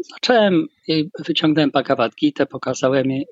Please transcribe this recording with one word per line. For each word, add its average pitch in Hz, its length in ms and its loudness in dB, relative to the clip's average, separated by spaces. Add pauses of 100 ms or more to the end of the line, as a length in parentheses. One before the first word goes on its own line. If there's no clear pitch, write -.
zacząłem 202 580 2 (200)
jej, 160 220 -2 (100)
wyciągnąłem 156 520 0
Bhagavad 127 440 -2
Gitę, 147 300 0
pokazałem 131 680 -2
jej, 135 200 -4